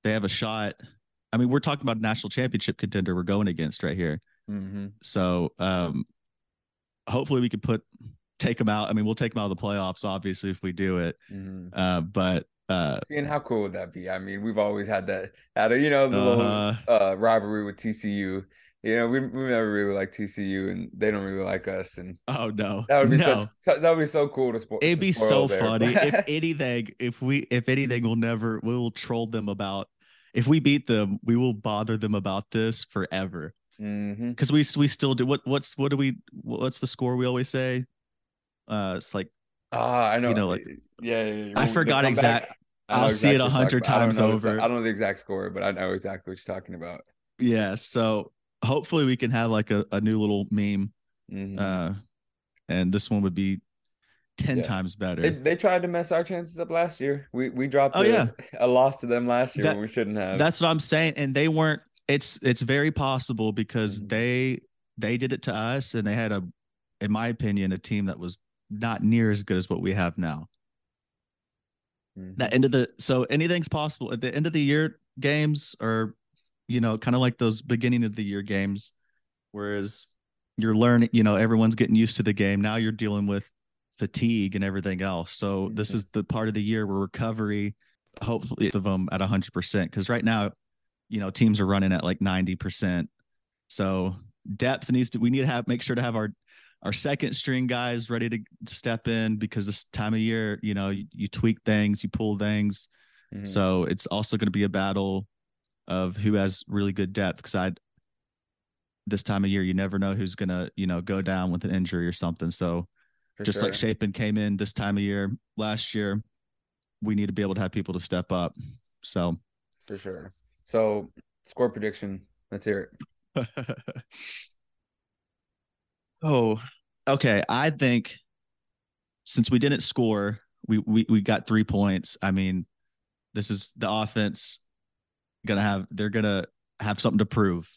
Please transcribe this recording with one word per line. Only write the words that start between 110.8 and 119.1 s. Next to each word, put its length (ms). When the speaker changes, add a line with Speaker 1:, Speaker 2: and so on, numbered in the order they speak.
Speaker 1:
know, 140
go 220
down 280
with 140
an 80
injury 340
or 60
something. 380
So 380
Speaker 2:
For 80
Speaker 1:
just 180
like 120
Speaker 2:
sure. 140
Speaker 1:
Shapen 240
came 260
in 180
this 160
time 240
of 60
year 340
last 380
year, 280
we 120
need 120
to 60
be 100
able 120
to 60
have 120
people 220
to 60
step 320
up. 240
So 360